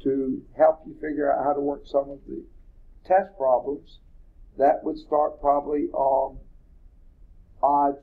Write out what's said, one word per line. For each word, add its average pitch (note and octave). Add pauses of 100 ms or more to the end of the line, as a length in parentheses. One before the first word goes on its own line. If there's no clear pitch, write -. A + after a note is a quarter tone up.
to C3+ (140)
help D#3
you -
figure D3
out C3
how D3
to C#3+
work C#3+
some C#3
of C#3
the - (640)
test F#3+
problems, C3 (580)
that C#3
would D#3
start D3+
probably C#3+
on C3+ (1200)
odd C#3+